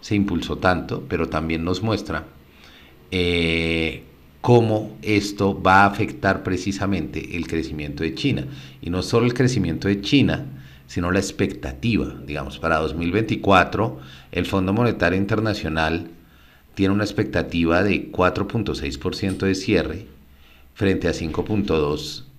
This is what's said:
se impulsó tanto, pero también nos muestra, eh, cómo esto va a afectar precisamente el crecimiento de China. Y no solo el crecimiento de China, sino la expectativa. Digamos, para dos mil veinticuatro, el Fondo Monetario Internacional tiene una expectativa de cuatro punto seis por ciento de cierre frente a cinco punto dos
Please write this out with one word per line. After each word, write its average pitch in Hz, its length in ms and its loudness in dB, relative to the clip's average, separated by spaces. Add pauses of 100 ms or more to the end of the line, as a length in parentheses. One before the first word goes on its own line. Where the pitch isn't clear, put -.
se - 80 -2
impulsó 87 440 0
tanto, - 500 0
pero 82 200 -2
también 80 360 -2
nos 90 180 -2
muestra, 98 440 -4 (840)
eh, 82 960 0 (360)
cómo 110 640 4
esto 101 580 0
va 95 220 8
a 101 40 8
afectar 98 580 0
precisamente 92 920 -4
el 80 120 -6
crecimiento 76 560 -4
de 80 100 -2
China. - 320 -2 (340)
Y - 100 -6
no 90 120 0
solo 117 240 4
el 123 80 2
crecimiento 95 540 2
de 101 120 2
China, 107 460 4 (400)
sino 87 240 -2
la 95 80 4
expectativa. 92 960 -2 (100)
Digamos, 71 360 -8
para 82 160 2
dos 78 180 0
mil 85 160 -2
veinticuatro, 101 880 2 (320)
el 90 160 -2
Fondo 95 260 0
Monetario 101 460 2
Internacional 95 880 -2 (680)
tiene 95 180 2
una 104 80 0
expectativa 85 800 0
de 98 300 0
cuatro 90 340 2
punto 101 300 -2
seis 67 220 -6
por - 180 -4
ciento 95 300 -2
de 95 100 2
cierre 87 500 0 (680)
frente 95 340 0
a 82 60 0
cinco 78 300 -4
punto 80 360 0
dos 73 480 -4 (100)